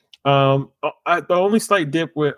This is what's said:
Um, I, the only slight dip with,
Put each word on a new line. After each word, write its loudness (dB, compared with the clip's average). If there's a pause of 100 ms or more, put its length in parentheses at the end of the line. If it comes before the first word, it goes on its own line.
(240)
Um, 2 (340)
I, 0
the -2
only 2
slight -2
dip -4
with, -2